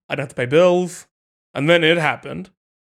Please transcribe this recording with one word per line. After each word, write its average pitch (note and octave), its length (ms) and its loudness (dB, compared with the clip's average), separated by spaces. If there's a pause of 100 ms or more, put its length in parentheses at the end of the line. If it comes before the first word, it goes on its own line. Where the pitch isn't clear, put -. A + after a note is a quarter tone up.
I - 60 -8
didn't D3 60 -8
have D3 100 -8
to - 40 -20
pay B2 120 -4
bills. F3 600 2 (460)
And C#3 160 -4
then E3+ 160 4
it E3+ 140 2
happened. D3 500 -6 (400)